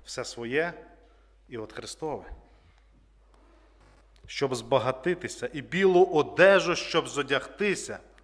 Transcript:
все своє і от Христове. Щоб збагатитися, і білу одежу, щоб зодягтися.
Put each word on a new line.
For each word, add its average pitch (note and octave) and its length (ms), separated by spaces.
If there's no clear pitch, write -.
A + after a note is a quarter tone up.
все - 200
своє C3+ 480
і B2 100
от G#2+ 140
Христове. B2 520
Щоб C3 280
збагатитися, B2+ 960
і C#3+ 100
білу F3+ 420
одежу, F3 720
щоб - 320
зодягтися. C#3 880